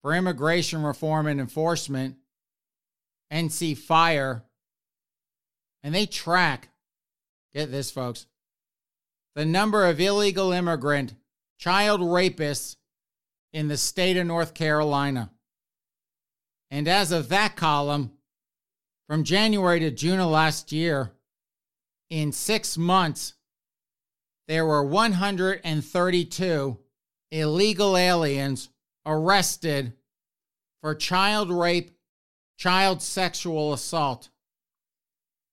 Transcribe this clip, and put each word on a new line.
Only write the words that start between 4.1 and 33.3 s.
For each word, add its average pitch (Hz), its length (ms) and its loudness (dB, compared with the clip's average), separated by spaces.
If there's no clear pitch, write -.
and 147 120 -6
they 208 120 0
track, 165 640 -2
get 143 180 -6
this, 131 200 -6
folks, 123 360 -10
the 147 100 -4
number 202 420 2
of 160 140 2
illegal 196 500 2
immigrant 147 640 -2
child 202 420 2
rapists 170 760 0
in 151 160 -2
the 147 80 -2
state 185 400 0
of 180 100 0
North 165 280 -2
Carolina. 143 760 0
And 147 180 -4
as 180 240 2
of 151 160 -2
that 202 280 0
column, 147 600 0
from 151 180 0
January 190 560 2
to 160 100 0
June 160 300 0
of 170 100 2
last 156 420 0
year, 151 400 -2
in 151 240 -4
six - 460 -4
months, 175 560 0
there 160 180 0
were 147 180 4
one 190 300 2
hundred 185 500 0
and 151 220 -2
thirty-two 175 920 0
illegal 185 640 2
aliens 147 760 2
arrested 156 880 0
for 151 140 -4
child 196 560 2
rape, 175 460 0
child 185 460 2
sexual 160 720 -2